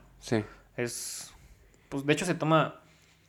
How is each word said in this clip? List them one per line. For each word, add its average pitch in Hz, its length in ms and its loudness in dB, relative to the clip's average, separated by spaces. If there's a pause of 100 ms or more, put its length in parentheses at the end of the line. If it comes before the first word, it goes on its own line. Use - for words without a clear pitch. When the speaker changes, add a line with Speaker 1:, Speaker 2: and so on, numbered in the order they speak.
(200)
Speaker 1:
Sí. 107 240 0 (320)
Speaker 2:
Es, - 560 -8 (560)
pues, 139 180 -6
de 147 60 6
hecho, 151 120 2
se 175 100 0
toma 156 460 2 (480)